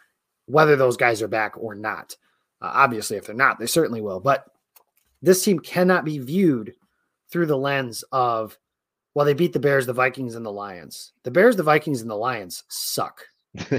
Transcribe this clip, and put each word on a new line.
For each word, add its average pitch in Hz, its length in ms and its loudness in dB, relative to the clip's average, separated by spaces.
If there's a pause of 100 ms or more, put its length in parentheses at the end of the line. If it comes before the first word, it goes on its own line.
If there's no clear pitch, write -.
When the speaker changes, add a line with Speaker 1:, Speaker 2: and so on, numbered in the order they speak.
(460)
Speaker 1:
whether 151 300 6
those 127 200 4
guys 117 260 2
are 107 60 -4
back 107 300 -2
or 110 160 -10
not. 104 420 -10 (460)
Uh, - 100 -8
obviously, 120 440 2
if 95 100 -10
they're 104 80 -12
not, 127 240 0
they 117 80 -6
certainly 135 340 0
will. 95 200 -6
But 131 260 0 (760)
this 185 240 4
team 185 140 2
cannot 180 460 0
be 151 160 -4
viewed 131 540 0 (540)
through 170 180 -2
the 147 120 0
lens 135 540 -4
of, 117 440 -2 (580)
"Well, 147 120 2
they 147 80 4
beat 165 180 0
the 147 60 -2
Bears, 139 260 2
the 123 80 -6
Vikings, 127 440 -2
and 113 100 -10
the 104 60 -8
Lions." 98 600 -14 (120)
The 127 80 -6
Bears, 214 240 6
the 175 80 -2
Vikings, 151 380 2
and 113 80 -10
the 107 40 -6
Lions 107 540 -6
suck. - 580 -8 (280)
Speaker 2:
<laughs> 110 240 -12